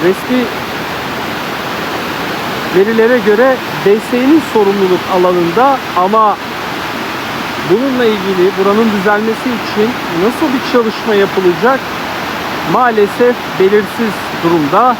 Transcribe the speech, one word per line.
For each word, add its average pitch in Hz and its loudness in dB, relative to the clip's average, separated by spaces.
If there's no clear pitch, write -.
Resmi 233 0
verilere 226 4
göre 220 4
D 202 6
S 254 0
E'nin 277 4
sorumluluk 196 2
alanında 180 2
ama 202 2
bununla 247 2
ilgili 190 2
buranın 208 4
düzelmesi 214 0
için 214 -2
nasıl 247 0
bir - -2
çalışma 220 0
yapılacak? 196 2
Maalesef 233 2
belirsiz 202 2
durumda. 175 2